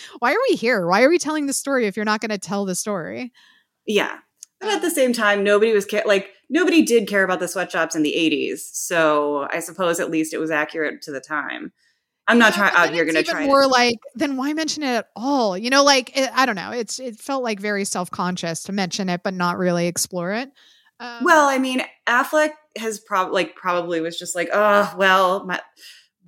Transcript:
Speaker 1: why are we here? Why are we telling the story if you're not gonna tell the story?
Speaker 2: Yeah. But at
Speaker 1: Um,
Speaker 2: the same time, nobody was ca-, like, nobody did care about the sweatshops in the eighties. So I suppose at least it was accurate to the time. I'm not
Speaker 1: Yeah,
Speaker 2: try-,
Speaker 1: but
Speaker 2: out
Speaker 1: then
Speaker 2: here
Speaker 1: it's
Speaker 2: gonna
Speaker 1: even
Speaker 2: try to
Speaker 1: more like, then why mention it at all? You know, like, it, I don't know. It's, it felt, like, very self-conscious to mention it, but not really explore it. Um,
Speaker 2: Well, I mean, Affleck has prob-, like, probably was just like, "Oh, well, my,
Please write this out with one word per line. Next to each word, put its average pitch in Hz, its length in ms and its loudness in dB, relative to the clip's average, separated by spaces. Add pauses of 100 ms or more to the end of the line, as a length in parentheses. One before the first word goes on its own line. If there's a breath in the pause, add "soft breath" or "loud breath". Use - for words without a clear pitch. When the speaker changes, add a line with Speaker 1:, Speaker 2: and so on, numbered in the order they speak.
(180 loud breath)
Speaker 1:
why 240 140 0
are 370 60 0 (120)
we 349 40 2
here? 226 320 0
Why 190 160 4
are 262 60 6
we 339 100 4
telling 302 280 -4
the 277 60 -4
story 262 340 -2
if 190 100 -4
you're 214 80 -4
not 214 160 0
gonna 214 180 -4
tell 202 280 -4
the 185 80 -4
story? 196 580 -6 (540 soft breath)
Speaker 2:
Yeah. 202 320 -2 (420)
But 392 80 -6
at 415 80 2
Speaker 1:
Um, 320 60 -4
Speaker 2:
the 349 80 0
same 262 220 2
time, 208 300 0
nobody 208 300 4
was 202 140 0
ca-, - 200 -2
like, 196 240 2 (200 soft breath)
nobody 330 320 4
did 214 260 4
care 196 160 2
about 180 160 0
the 175 80 -2
sweatshops 175 480 -2
in 160 60 2
the 147 120 0
eighties. 143 580 0
So 147 760 0
I 170 100 -4
suppose 170 380 -2
at 185 120 -2
least 160 240 -2
it - 40 -4
was 156 120 -4
accurate 151 520 -4
to - 80 -12
the 135 100 -10
time. 135 520 -8 (560)
I'm 226 100 6
not 220 140 6
Speaker 1:
Yeah, 196 60 -4
Speaker 2:
try-, 196 120 2
Speaker 1:
but - 80 2
Speaker 2:
out 170 80 6
Speaker 1:
then 151 80 -4
Speaker 2:
here 165 100 2
Speaker 1:
it's 160 80 0
Speaker 2:
gonna 160 100 2
Speaker 1:
even - 120 -4
Speaker 2:
try 240 80 -4
to 285 40 -2
Speaker 1:
more 277 200 6
like, 240 320 2 (160)
then 277 220 -4
why 269 160 -2
mention 302 300 -4
it 254 120 -2
at 226 220 -4
all? 233 400 0
You 226 140 -6
know, 277 120 6
like, 277 340 4
it, 262 180 0
I 254 120 4
don't 233 100 -2
know. 185 160 -8
It's, 240 280 -8
it 247 180 -10
felt, 269 240 -6
like, 220 160 -2
very 202 260 -2
self-conscious 180 800 -4
to 196 80 -8
mention 190 360 -2
it, 175 160 -4
but 196 100 -4
not 180 240 -2
really 175 300 0
explore 175 440 -6
it. 262 180 -6 (500 soft breath)
Um, 240 240 -10
Speaker 2:
Well, 311 240 6
I 269 100 0
mean, 254 240 -2 (240)
Affleck 302 440 2 (260)
has 220 240 -8
prob-, 185 320 -2
like, 180 240 -2
probably 175 440 -2
was 170 180 -6
just 175 180 -10
like, 175 160 -4
"Oh, 202 460 2
well, 190 480 4
my, 180 140 -4 (680 loud breath)